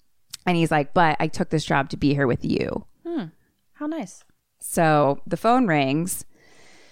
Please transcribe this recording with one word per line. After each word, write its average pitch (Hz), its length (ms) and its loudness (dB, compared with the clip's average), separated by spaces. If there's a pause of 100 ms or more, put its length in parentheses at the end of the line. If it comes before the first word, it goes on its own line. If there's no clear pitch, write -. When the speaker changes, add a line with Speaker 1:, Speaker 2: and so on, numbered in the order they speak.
(460)
Speaker 1:
And 180 120 0
he's 165 120 2
like, 151 240 0
"But 165 260 4
I 160 80 0
took - 220 -4
this 156 160 0
job 139 260 0
to - 60 -8
be 139 160 2
here 139 140 2
with - 180 0
you." - 400 -2 (220)
Speaker 2:
Hmm. 330 160 -4 (500)
How 294 140 -10
nice. 311 360 -10 (360)
Speaker 1:
So 151 640 2
the 165 120 -6
phone 240 280 2
rings. 156 600 -2 (680)